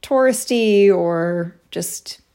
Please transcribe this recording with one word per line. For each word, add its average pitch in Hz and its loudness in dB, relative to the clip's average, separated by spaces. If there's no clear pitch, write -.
touristy 233 2
or 170 -4
just - -12